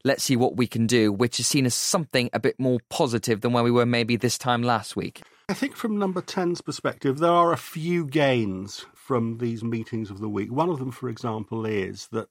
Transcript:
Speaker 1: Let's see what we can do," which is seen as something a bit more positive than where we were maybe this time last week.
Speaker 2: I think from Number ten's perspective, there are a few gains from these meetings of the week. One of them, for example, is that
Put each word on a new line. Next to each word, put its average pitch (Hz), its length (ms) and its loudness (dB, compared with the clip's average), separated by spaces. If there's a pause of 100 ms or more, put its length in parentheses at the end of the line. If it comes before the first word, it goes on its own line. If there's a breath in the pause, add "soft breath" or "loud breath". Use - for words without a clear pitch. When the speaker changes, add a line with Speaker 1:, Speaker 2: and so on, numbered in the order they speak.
Speaker 1:
Let's 135 200 0
see 135 120 2
what 120 220 2
we 123 100 2
can 113 180 0
do," 110 260 6
which 117 280 0
is 117 80 -2
seen 135 180 2
as 120 80 0
something 135 600 0
a 110 60 0
bit - 200 0
more 127 200 2 (100)
positive 117 520 0
than 120 120 0
where 120 100 4
we 120 80 4
were 120 140 6
maybe 120 320 2
this - 200 0
time 123 240 0
last 120 340 0
week. 92 260 -6 (260 soft breath)
Speaker 2:
I 202 60 -2
think 285 220 -6
from 214 220 -4
Number 196 240 -2
ten's 175 400 -2
perspective, 139 580 -2
there 175 120 4
are 170 220 6
a 156 40 -2
few 170 480 -2
gains 120 880 0
from 117 440 -2
these 117 260 -4
meetings 113 460 -4
of 98 100 -12
the 107 100 -4
week. 101 220 -4
One 156 180 0
of 151 100 -2
them, 131 120 -6
for 123 180 -8
example, 110 560 -6
is 98 460 -4
that 110 200 -6